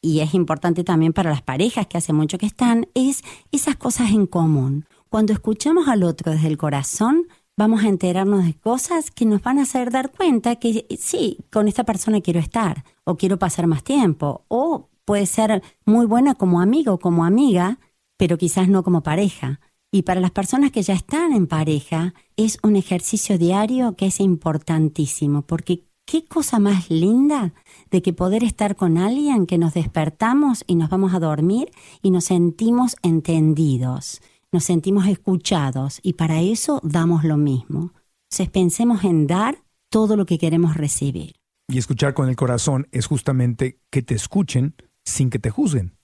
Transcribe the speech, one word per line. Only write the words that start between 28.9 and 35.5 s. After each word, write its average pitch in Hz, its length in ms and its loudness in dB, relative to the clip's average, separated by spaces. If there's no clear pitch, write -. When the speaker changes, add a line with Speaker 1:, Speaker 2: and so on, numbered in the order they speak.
Speaker 1:
alguien 240 500 0
que 175 120 0
nos 165 160 0
despertamos 220 920 0
y 180 100 0
nos 165 120 0
vamos 185 260 0
a 180 60 0
dormir 165 500 0
y 196 100 2
nos 180 140 2
sentimos 220 800 0
entendidos, 156 1200 0
nos 180 120 0
sentimos 190 440 0
escuchados 143 960 -2